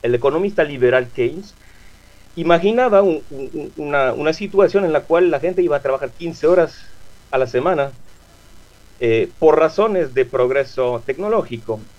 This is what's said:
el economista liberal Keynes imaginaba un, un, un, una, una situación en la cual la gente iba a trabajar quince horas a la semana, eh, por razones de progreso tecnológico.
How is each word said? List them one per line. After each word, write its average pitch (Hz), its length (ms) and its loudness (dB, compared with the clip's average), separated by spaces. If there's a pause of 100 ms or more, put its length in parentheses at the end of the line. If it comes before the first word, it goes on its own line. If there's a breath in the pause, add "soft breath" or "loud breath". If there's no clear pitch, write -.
el 120 140 0
economista 165 480 0
liberal 127 500 0
Keynes 147 400 -6 (800 soft breath)
imaginaba 196 680 4
un, 170 280 2
un, 135 240 -10
un, 151 240 -10
una, 143 360 0
una 147 200 -2
situación 196 500 2
en 165 80 0
la 147 100 2
cual 170 300 2
la 143 80 0
gente 180 220 -2
iba 151 160 2
a - 40 -4
trabajar 135 300 -2
quince 165 360 -4
horas 170 320 2 (500)
a 135 80 -2
la 131 100 0
semana, 139 440 -2 (1080)
eh, 120 300 0 (100)
por 151 180 6
razones 160 560 0
de 127 120 0
progreso 127 800 -2
tecnológico. 139 760 -4 (200)